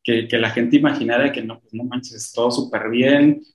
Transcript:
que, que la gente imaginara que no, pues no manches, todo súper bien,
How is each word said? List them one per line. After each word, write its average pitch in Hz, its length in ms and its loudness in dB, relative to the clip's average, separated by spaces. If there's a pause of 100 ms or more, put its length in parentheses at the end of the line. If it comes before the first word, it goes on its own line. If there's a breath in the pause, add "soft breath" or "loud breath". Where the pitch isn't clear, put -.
que, 113 240 0
que 120 100 0
la 113 140 0
gente 120 260 2
imaginara 135 540 0
que - 120 -8
no, 113 160 -12
pues - 140 -20
no 117 100 -10
manches, 127 500 -10
todo 120 180 0
súper 113 380 -4
bien, 143 520 4 (140)